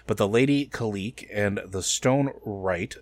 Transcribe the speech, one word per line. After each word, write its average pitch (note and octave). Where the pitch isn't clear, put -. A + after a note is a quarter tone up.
but G#2+
the G#2
Lady C3+
Kalik G#2+
and G#2
the F#2+
Stone C#3
Rite F#2+